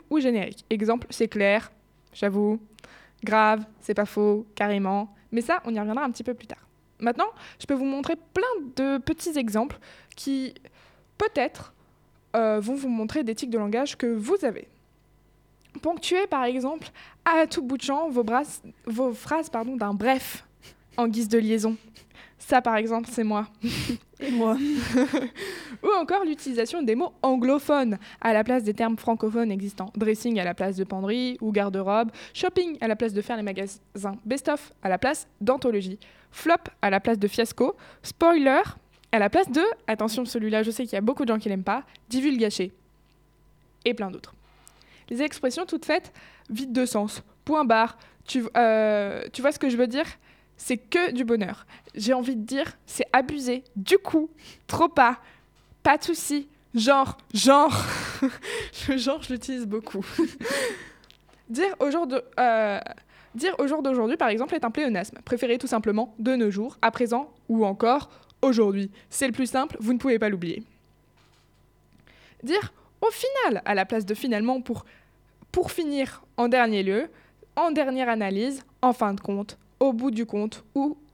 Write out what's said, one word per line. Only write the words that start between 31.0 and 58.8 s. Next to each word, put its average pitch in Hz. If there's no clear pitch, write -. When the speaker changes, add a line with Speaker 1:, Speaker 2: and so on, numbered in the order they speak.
Speaker 1:
ou 220
garde-robe. 202
Shopping 359
à 226
la 220
place 220
de 208
faire 233
les 208
magasins 196
best-of 277
à 190
la 185
place 277
d'anthologie. 208
Flop -
à 208
la 196
place 226
de 202
fiasco. 240
Spoiler 320
à 220
la 202
place 370
de, 277
attention, 220
celui-là, 214
je 226
sais 254
qu'il 226
y 196
a 196
beaucoup 269
de 233
gens 220
qui 214
l'aiment 190
pas, 220
divulgaché. 226
Et 240
plein 202
d'autres. -
Les 240
expressions 302
toutes -
faites, 339
vides 247
de 254
sens. 208
Point -
barre. 226
Tu, 247
euh, 214
tu -
vois 285
ce -
que 277
je 240
veux 247
dire ? 277
C'est -
que -
du 247
bonheur. 220
J'ai 220
envie 254
de 214
dire, 277
c'est -
abusé. 262
Du 208
coup, 320
trop 330
pas. 247
Pas 302
de -
souci. 294
Genre, 269
genre. 247
<laughs> -